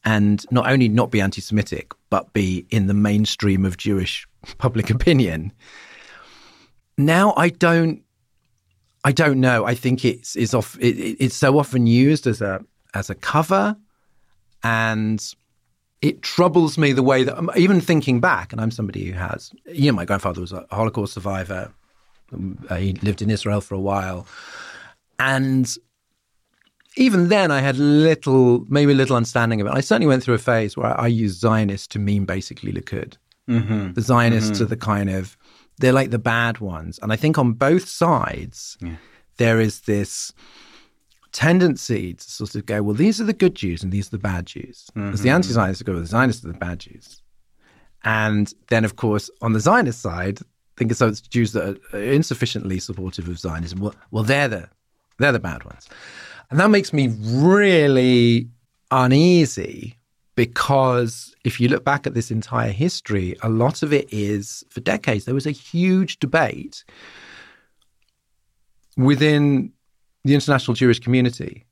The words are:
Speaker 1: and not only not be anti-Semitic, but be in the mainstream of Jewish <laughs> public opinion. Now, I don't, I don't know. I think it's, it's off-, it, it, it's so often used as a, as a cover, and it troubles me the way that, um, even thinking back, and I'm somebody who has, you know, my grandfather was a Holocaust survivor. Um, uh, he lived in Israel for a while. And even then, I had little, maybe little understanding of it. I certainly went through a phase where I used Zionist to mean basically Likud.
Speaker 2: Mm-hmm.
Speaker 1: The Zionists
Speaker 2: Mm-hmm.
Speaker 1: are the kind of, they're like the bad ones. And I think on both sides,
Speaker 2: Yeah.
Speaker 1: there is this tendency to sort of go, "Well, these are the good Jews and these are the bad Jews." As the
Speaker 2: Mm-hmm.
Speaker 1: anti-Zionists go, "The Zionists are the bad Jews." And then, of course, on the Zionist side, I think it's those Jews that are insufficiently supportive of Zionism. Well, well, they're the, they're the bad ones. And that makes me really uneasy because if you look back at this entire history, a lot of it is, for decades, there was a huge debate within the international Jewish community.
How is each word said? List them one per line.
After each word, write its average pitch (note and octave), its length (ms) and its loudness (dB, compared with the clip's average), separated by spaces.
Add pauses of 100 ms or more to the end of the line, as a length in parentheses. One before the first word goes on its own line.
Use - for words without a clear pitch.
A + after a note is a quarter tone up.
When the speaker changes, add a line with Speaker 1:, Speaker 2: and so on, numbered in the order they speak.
Speaker 1:
and G#2 460 2
not B2 180 2
only B2+ 200 4
not A#2 220 2
be G#2+ 100 0
anti-Semitic, G2 720 -4 (180)
but - 220 -2
be F#2 380 -2
in G2 180 0
the G2+ 60 2
mainstream G#2 720 2
of F#2 140 -2
Jewish G2 480 -4 (160)
<laughs> - 160 -20
public A#2 320 -2
opinion. G#2+ 640 2 (1500)
Now, E3+ 380 4
I E3+ 120 2
don't, E3 540 2 (1000)
I C#3 80 4
don't C#3 280 4
know. A#2+ 240 4
I A#2+ 100 0
think B2+ 300 -2
it's, - 320 -2
it's A#2 160 0
off-, - 280 -2
it, A#2+ 180 2
it, F#2 220 -6
it's C3 140 0
so C#3 240 2
often C3 280 0
used C3 400 4
as A2+ 160 -2
a, F#2+ 200 -6 (320)
as G2 140 -6
a F#2+ 60 -10
cover, G3 600 0 (880)
and A2 720 -2 (680)
it D3 200 -2
troubles E3+ 540 2
me D3 160 2
the B2+ 100 2
way C3 220 4
that, C3+ 140 -4
um, E3 180 -4
even F#3 240 6
thinking C#3 400 0
back, A#2 320 0
and A2+ 80 -8
I'm A2+ 100 -2
somebody G2 360 -8
who F2+ 80 -8
has, - 360 -8 (160)
you D3 240 2
know, A2 60 0
my E2+ 80 -6
grandfather F#2 360 -4
was F2+ 120 -10
a F2+ 180 -14
Holocaust G#2+ 440 -4
survivor. F#2+ 580 -8 (600)
Um, F#2+ 260 -10 (100)
uh, F#2 80 -4
he F#2+ 180 -2
lived G2 280 -4
in G#2 80 0
Israel G#2 300 -2
for - 140 -12
a F#2+ 60 -6
while. F#2+ 460 -4 (920)
And C3 560 0 (1200)
even G3+ 320 4
then, F#3+ 220 4
I C#3 100 2
had C3+ 180 0
little, C#3+ 920 4
maybe C#3+ 240 4
little C3+ 240 2
understanding A#2 440 0
of G2+ 60 -2
it. B2+ 60 -4
I - 80 0
certainly - 260 0
went C3 160 2
through B2 120 0
a A2 40 0
phase A2 380 0
where A#2 240 -2
I A#2 60 0
used A2 340 0
Zionist A2 520 0
to A2 60 -6
mean G2+ 280 0
basically F#2+ 460 -8
Likud. - 440 -10 (320)
Speaker 2:
Mm-hmm. G#2 460 -2
Speaker 1:
The A2 80 -2
Zionists A#2 500 2
Speaker 2:
Mm-hmm. G2+ 120 -2
Speaker 1:
are - 20 -2
the A2 100 -6
kind G2+ 340 -2
of, F#2+ 260 -8 (420)
they're B2+ 140 2
like C3 180 0
the A#2 80 -2
bad A#2 400 -2
ones. E2+ 440 -10
And G#2+ 100 -4
I A2+ 40 0
think D#3 220 0
on B2 140 2
both C#3 360 0
sides, - 920 -2
Speaker 2:
Yeah. E2 160 -10 (420)
Speaker 1:
there A2+ 220 4
is G#2+ 220 -2
this - 500 -4 (1000)
tendency C#3+ 840 0
to - 160 -20
sort - 240 -12
of G#2+ 120 -8
go, G#2 160 -2
"Well, G#2 120 0
these G3+ 260 2
are A3+ 40 -2
the G#3+ 80 0
good F3+ 220 2
Jews F2 280 -6
and F#2 100 -6
these G2+ 160 -4
are - 20 -20
the G#2 80 -8
bad F#2 280 -6
Jews." - 480 -18
As G2+ 280 -6
the B2 60 2
Speaker 2:
Mm-hmm. - 80 -
Speaker 1:
anti-Zionists A2+ 460 0
go, F2+ 160 -4
"The E2+ 80 -6
Zionists A#2 380 0
are E2 40 -12
the E2 100 -12
bad F2 220 -8
Jews." - 420 -20 (840)
And G#2+ 480 0 (160)
then, A2+ 160 2
of G#2+ 120 -4
course, G#2+ 340 -2 (100)
on A2+ 120 -2
the A2 80 2
Zionist D#3+ 420 2
side, F#2 400 -6
I - 20 -20 (320)
think A2+ 140 -2
it's A2+ 100 -2
those A2 220 2
Jews A2+ 300 -2
that G2 280 -6 (120)
are G#2 100 -8
insufficiently A#2 760 -2
supportive F#2 500 -10
of F2 100 -10
Zionism. E2+ 420 -8
Well, G2+ 140 -6 (160)
well, G#2+ 140 -4
they're C#3 240 0
the, F2+ 200 -8 (500)
they're C3+ 140 4
the A2+ 60 0
bad E2 260 -8
ones. - 240 -20 (600)
And C#3 100 0
that G3+ 80 4
makes G3+ 240 4
me C#3 160 2 (120)
really B2+ 1300 4 (420)
uneasy C3 1040 2 (400)
because B2 1000 0 (100)
if A#2+ 160 -4
you B2 80 4
look - 160 0
back C#3 220 -2
at - 80 -6
this A#2 160 -4
entire A2+ 400 -4
history, G2+ 720 -4
a A2 60 -4
lot A#2 340 0
of D3+ 100 -2
it C#3 200 0
is, G#2 580 -6
for A#2 100 -10
decades, A#2+ 440 -2
there B2 100 -6
was C#3 120 -4
a D3+ 40 -4
huge F#3 680 -2
debate - 640 -4 (2000)
within C#3+ 760 2 (520)
the C3+ 100 4
international C3+ 400 0
Jewish B2 260 2
community. A#2+ 720 -2